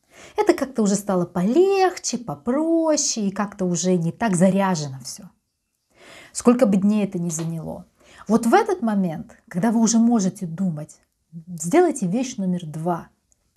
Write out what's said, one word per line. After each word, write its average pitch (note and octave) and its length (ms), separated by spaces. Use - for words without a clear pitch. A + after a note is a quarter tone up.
это G#4 160
как-то C4 300
уже G3 140
стало F#3 300
полегче, F4+ 920
попроще, D4+ 1120
и - 20
как-то G3 340
уже F3+ 320
не E3 160
так A3 220
заряжено F3 680
всё. - 200
Сколько B3 340
бы G3+ 100
дней G#3 280
это G3 140
ни E3+ 120
заняло. D#3+ 560
Вот A3+ 200
в A#3 80
этот G#4 280
момент, G3 540
когда F3+ 220
вы A3+ 100
уже A3+ 180
можете G#3+ 480
думать, D#3+ 540
сделайте F3+ 600
вещь B3 300
номер F3+ 300
два. E3 420